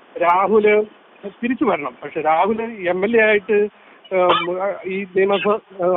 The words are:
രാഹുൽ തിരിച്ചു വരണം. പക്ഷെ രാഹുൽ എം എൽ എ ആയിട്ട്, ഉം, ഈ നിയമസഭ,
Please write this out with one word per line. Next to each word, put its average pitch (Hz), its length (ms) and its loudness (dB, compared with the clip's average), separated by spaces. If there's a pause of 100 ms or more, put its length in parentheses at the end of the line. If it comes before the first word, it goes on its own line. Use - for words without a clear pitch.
(220)
രാഹുൽ 208 640 4 (580)
തിരിച്ചു 254 200 -2
വരണം. 147 400 -4
പക്ഷെ 151 160 -8
രാഹുൽ 180 420 0 (260)
എം 185 160 -2
എൽ 233 120 0
എ 220 40 4
ആയിട്ട്, 208 480 2 (480)
ഉം, 175 400 2 (300)
ഈ 190 200 -6 (100)
നിയമസഭ, 202 420 0 (380)